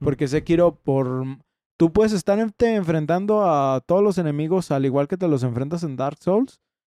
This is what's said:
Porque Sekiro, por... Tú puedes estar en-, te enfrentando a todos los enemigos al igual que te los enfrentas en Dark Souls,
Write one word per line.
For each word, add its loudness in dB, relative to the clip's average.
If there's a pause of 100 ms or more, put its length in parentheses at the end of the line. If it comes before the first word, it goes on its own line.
Porque -2
Sekiro, 2
por... -2 (540)
Tú 4
puedes 2
estar 0
en-, -2
te 0
enfrentando 0
a 2
todos 2
los 2
enemigos -2
al 0
igual 0
que -4
te -2
los 0
enfrentas -4
en -6
Dark -6
Souls, 0 (380)